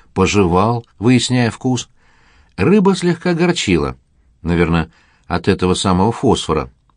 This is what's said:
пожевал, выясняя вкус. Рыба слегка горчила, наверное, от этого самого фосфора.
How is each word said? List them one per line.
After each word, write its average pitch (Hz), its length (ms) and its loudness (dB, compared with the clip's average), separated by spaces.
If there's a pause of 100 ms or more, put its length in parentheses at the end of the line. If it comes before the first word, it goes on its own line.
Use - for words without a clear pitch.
(140)
пожевал, 98 720 2 (140)
выясняя 123 500 2
вкус. 127 380 -6 (680)
Рыба 190 380 2
слегка 175 400 -2
горчила, 104 640 -2 (440)
наверное, 82 520 0 (340)
от 85 220 -4
этого 92 260 0
самого 95 380 0
фосфора. 78 580 -2 (260)